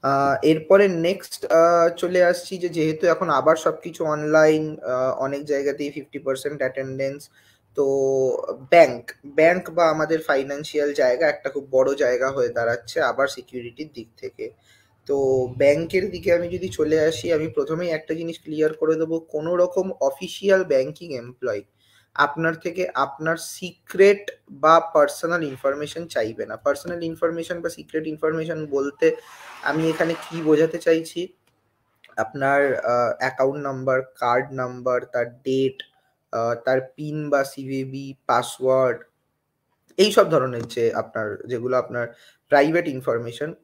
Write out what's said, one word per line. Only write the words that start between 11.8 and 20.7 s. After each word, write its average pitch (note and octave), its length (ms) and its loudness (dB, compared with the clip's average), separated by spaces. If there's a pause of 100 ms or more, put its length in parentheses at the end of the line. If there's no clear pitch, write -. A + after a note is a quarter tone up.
জায়গা C3 360 0
হয়ে B2+ 180 0
দাঁড়াচ্ছে A#2 520 -2
আবার B2+ 260 0
সিকিউরিটির B2+ 680 -12
দিক A#2 140 -16 (100)
থেকে। G#2+ 320 -12 (560)
তো C3 420 0 (100)
ব্যাংকের E3 540 2
দিকে F3 220 0
আমি F3 140 0
যদি F3+ 220 -6
চলে D#3 300 2
আসি, E3 340 0
আমি D#3 140 0
প্রথমেই D#3+ 420 -2
একটা D#3 240 -4
জিনিস E3 300 -8
ক্লিয়ার D#3 300 0
করে D#3+ 220 2
দেবো, D#3+ 240 -2
কোনো D#3+ 360 -4
রকম F3+ 360 0 (100)
অফিসিয়াল C#3 640 0
ব্যাংকিং D3+ 500 -2